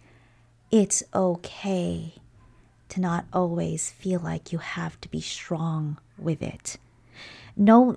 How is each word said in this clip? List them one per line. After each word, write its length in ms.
It's 320
okay 960
to 120
not 320
always 560
feel 300
like 320
you 80
have 420
to 80
be 120
strong 760
with 260
it. 340
Know 420